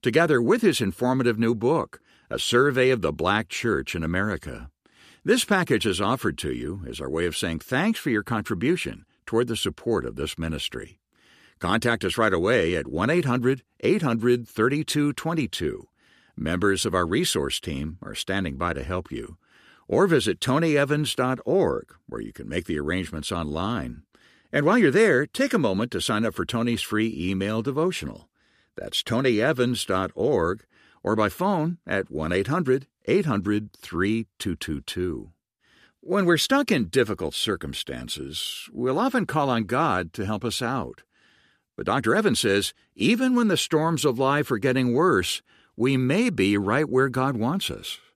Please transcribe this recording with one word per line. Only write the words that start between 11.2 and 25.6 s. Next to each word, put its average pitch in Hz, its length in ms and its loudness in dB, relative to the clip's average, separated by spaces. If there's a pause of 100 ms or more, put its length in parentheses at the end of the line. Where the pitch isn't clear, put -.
Contact 110 460 0
us 90 120 -2
right 110 160 4
away 90 440 2
at 73 100 -4
one 85 240 -2
eight 170 140 0
hundred 127 400 0 (160)
eight 175 220 2
hundred 120 440 2
thirty-two 147 680 0
twenty-two. 139 760 -4 (480)
Members 92 500 0
of 90 80 -2
our 87 120 2
resource 85 520 0
team 78 440 -6
are - 120 -12
standing 92 420 -4
by 82 180 -2
to 67 100 -6
help 90 260 -6
you. - 280 -10 (500)
Or 165 180 4
visit 110 340 2
tony 151 360 2
evans 143 380 0
dot 127 300 0
org, 120 480 0 (140)
where 57 140 -8
you 55 120 -10
can - 160 -14
make 85 180 -4
the 78 120 -2
arrangements 80 540 -4
online. 80 680 -4 (500)
And 143 120 0
while 208 140 6
you're 175 140 6
there, 160 340 4
take 262 280 -2
a 226 40 4
moment 110 340 0